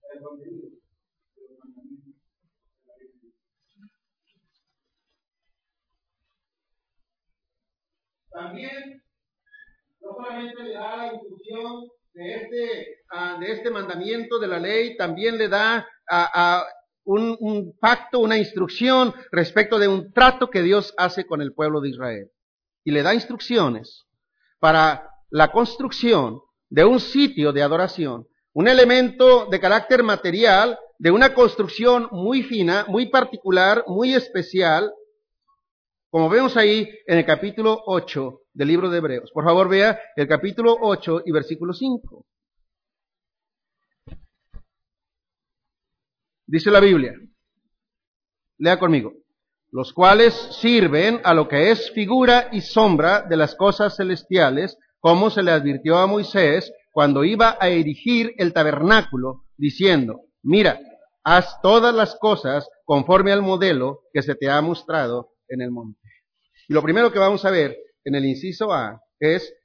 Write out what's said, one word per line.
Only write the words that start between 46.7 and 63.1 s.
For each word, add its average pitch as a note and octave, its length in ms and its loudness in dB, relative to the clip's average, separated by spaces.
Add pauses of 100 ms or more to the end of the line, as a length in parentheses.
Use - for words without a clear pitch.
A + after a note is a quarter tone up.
la G#3 100 8
Biblia, E3 320 4 (1400)
lea F3 220 0
conmigo, D#3+ 340 0 (600)
los B2+ 200 -8
cuales G#3 400 6 (260)
sirven A3 640 2
a F3 120 4
lo D#3 140 2
que D3+ 220 2
es A3+ 200 -2
figura A#3+ 600 2
y G#3 120 -6
sombra F#3+ 580 2
de F3+ 160 -4
las D3+ 180 0
cosas G3+ 420 0
celestiales, F3+ 840 -2 (220)
como F3+ 300 2
se G#3 120 -2
le F3 80 2
advirtió D3+ 480 0
a F#3 80 4
Moisés F#3+ 640 0 (200)
cuando C#3+ 320 2
iba A3 360 2
a F#3+ 80 0
erigir F3+ 720 -2
el F3+ 140 -2
tabernáculo, D3+ 920 0 (120)
diciendo, C#3+ 640 0 (200)
"Mira, E3 380 2 (440)
haz F3 360 2
todas A3+ 340 4
las A3 220 0
cosas C#3+ 520 -2 (160)
conforme F3+ 480 2